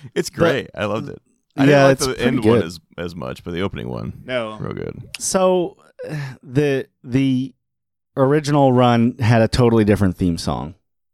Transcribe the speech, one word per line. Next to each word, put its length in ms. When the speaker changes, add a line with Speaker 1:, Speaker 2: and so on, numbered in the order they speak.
Speaker 1:
It's 160
Speaker 2:
But 80
Speaker 1:
great. 340
I 120
loved 240
it. 120
I 80
didn't 60
Speaker 2:
Yeah, 140
Speaker 1:
like 80
Speaker 2:
it's 140
Speaker 1:
the 60
Speaker 2:
pretty 140
Speaker 1:
end 180
one 140
Speaker 2:
good. 60
Speaker 1:
as, 140
as 180
much, 280
but 100
the 80
opening 280
one, 360
Speaker 3:
No. 320
Speaker 1:
real 160
good. 360
Speaker 2:
So, 580
<sighs> 400
the, 440
the 500
original 560
run 460
had 220
a 60
totally 360
different 340
theme 200
song, 380